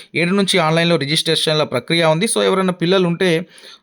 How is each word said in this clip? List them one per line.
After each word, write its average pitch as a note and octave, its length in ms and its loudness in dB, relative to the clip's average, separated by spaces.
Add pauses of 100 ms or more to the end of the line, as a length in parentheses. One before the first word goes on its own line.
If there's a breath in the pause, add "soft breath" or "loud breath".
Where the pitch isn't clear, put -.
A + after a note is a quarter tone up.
(140 loud breath)
ఏడు E3+ 160 0
నుంచి G3 280 0
ఆన్‌లైన్లో E3 380 2
రిజిస్ట్రేషన్ల D3+ 680 -2
ప్రక్రియ D#3+ 420 -2
ఉంది. D#3+ 220 2
So, G#3+ 160 -2
ఎవరైనా F#3+ 300 0
పిల్లలు F3+ 340 0
ఉంటే E3+ 400 0 (360 loud breath)